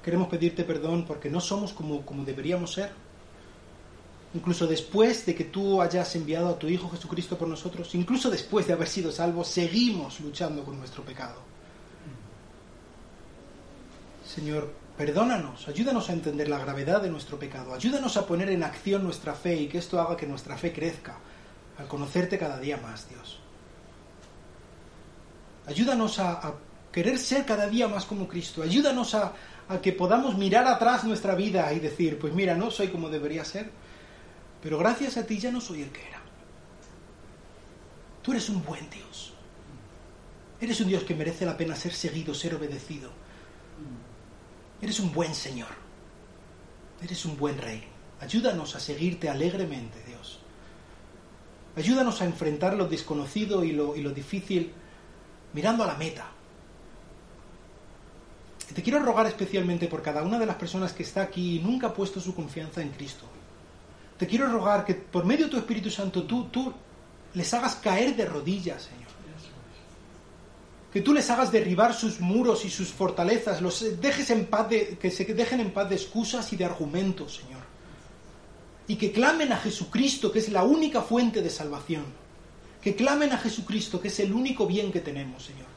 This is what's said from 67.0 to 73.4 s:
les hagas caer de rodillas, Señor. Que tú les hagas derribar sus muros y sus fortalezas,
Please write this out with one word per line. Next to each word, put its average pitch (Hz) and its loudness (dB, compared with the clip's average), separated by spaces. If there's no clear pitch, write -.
les 175 -2
hagas 240 2
caer 220 4
de 214 2
rodillas, 170 -4
Señor. - -16
Que 196 0
tú 277 6
les 277 4
hagas 240 4
derribar 220 6
sus - -2
muros 208 4
y 185 -2
sus 185 -4
fortalezas, 190 2